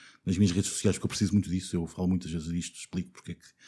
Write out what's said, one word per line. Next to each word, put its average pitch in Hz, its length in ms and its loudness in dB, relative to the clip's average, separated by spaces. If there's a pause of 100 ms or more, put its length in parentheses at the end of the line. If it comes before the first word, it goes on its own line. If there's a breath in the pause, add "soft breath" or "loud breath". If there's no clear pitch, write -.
(260 soft breath)
nas 92 100 2
minhas 98 140 6
redes 95 200 0
sociais, - 260 0
porque - 80 -8
eu - 60 0
preciso 98 220 0
muito 101 160 4
disso. 90 280 -2
Eu 85 100 0
falo 92 220 -2
muitas 90 240 0
vezes 80 160 -4
disto, 85 280 -4
explico - 360 -6
porque - 200 -14
é - 40 -10
que - 80 -20 (240 soft breath)